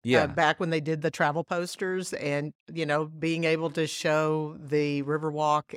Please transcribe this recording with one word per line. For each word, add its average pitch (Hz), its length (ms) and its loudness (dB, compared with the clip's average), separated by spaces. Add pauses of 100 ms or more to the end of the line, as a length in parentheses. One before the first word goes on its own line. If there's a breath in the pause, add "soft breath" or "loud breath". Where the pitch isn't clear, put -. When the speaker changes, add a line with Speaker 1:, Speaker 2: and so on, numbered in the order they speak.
Speaker 1:
Yeah. 123 220 4
Speaker 2:
back 151 340 2
when 175 100 0
they 160 100 0
did 151 220 -2
the 160 80 0
travel 160 340 0
posters 185 680 -4
and, 147 400 -4 (200)
you 160 140 -4
know, 151 200 0
being 160 380 -2
able 160 260 2
to 156 160 0
show 156 760 0
the 147 420 0
Riverwalk 151 760 0